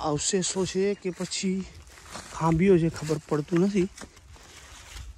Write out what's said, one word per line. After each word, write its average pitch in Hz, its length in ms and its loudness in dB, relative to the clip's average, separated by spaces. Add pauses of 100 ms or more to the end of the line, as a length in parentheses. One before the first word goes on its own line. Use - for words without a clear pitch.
અવશેષો 180 560 0
છે 196 280 0
કે 190 180 -6
પછી 185 540 -4 (680)
ખાંભીઓ 165 440 4
છે, 160 120 2
ખબર 151 280 -4 (120)
પડતું 156 300 0
નથી. 196 300 2 (1300)